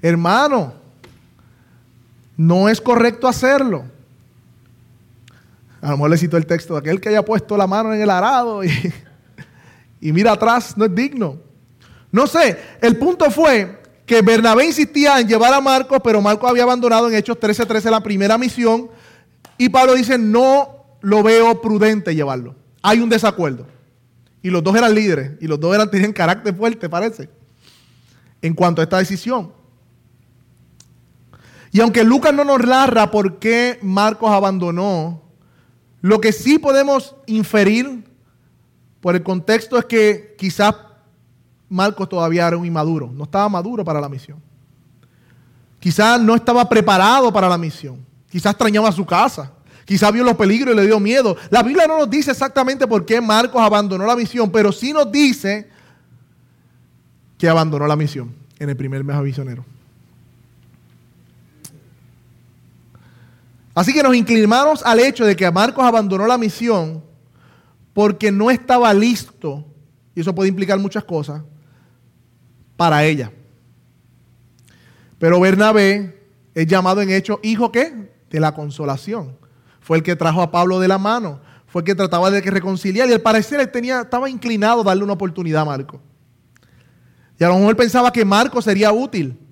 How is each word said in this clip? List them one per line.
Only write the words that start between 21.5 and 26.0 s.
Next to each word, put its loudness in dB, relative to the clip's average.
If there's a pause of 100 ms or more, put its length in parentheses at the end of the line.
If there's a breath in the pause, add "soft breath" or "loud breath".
prudente 0
llevarlo". -6 (260)
Hay 2
un -2
desacuerdo. -2 (760)
Y -6
los -2
dos 0
eran 4
líderes, -2
y -10
los -4
dos 0
eran, 0
tenían 0